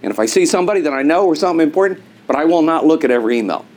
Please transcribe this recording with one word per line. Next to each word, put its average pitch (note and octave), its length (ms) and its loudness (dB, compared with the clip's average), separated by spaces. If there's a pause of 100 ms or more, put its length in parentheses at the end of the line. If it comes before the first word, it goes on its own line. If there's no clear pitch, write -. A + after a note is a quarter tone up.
And G2+ 80 -6
if G#2+ 80 -6
I A2 80 0
see F#3 180 2
somebody F3+ 360 0
that D3 120 -4
I C3+ 80 -4
know E3+ 240 2
or E3 100 2
something E3 300 0
important, F#3 340 0 (280)
but - 80 -2
I D3+ 100 -2
will E3 160 2
not D#3+ 240 0
look D#3 180 2
at C3 60 0
every A#2+ 300 0
email F#2+ 260 -4 (120)